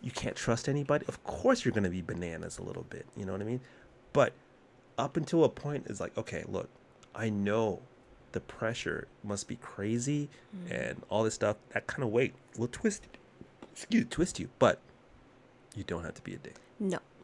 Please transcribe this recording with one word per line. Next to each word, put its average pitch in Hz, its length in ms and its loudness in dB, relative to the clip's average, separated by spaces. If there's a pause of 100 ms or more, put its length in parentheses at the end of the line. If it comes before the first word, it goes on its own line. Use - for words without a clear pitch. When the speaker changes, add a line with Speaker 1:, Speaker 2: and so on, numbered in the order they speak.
Speaker 1:
You 120 100 -6
can't - 240 -4
trust - 320 0
anybody. 147 400 2
Of - 160 -8
course - 400 4
you're 113 80 4
gonna 98 180 4
be 92 120 -2
bananas 85 560 -6
a 92 40 -8
little 87 220 -8
bit. - 220 -12 (100)
You - 80 -6
know 95 80 -2
what 95 80 -2
I 104 40 -2
mean? 120 160 -2 (520)
But 135 200 6 (640)
up 139 180 2
until 165 280 4
a 127 40 10
point, - 400 -4
it's 98 120 -6
like, - 160 -6
"Okay, - 300 -4
look, 92 220 -4 (460)
I 110 140 -2
know 104 540 2 (500)
the - 80 -2
pressure - 680 -4 (160)
must 101 240 -4
be 117 80 -6
crazy 123 720 -2 (260)
Speaker 2:
Mm. 175 160 -8
Speaker 1:
and - 400 -4
all 110 140 4
this 110 100 2
stuff. 104 220 2 (140)
That - 180 -4
kind - 160 -2
of 110 60 0
weight 120 240 2 (220)
will 117 120 -2
twist, - 340 -2 (720)
excuse, - 360 2
twist - 300 -2
you, 139 100 -6 (100)
but - 220 6 (920)
you 101 100 -6
don't 85 200 -4
have 78 100 -8
to - 80 -20
be 98 120 -10
a - 40 -10
dick." - 180 -16 (220)
Speaker 2:
No. 190 200 0 (260)